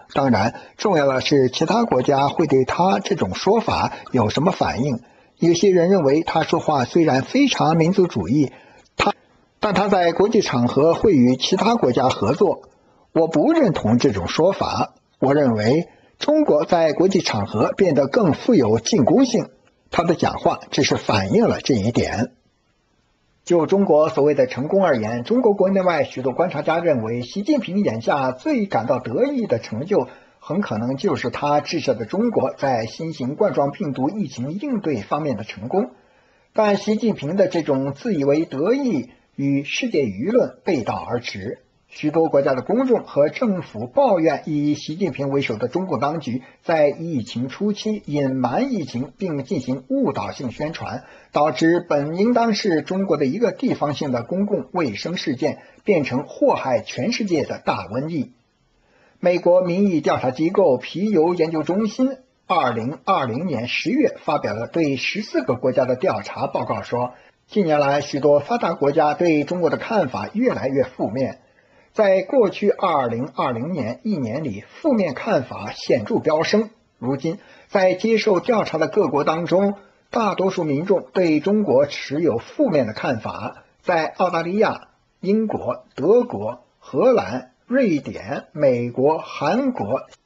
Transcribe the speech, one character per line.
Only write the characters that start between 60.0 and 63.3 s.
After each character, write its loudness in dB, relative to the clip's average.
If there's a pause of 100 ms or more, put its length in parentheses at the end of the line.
调 0
查 -2
机 0
构 4
皮 -6
尤 2
研 0
究 -2
中 -2
心 -2 (280)
二 0
零 -6
二 0
零 -4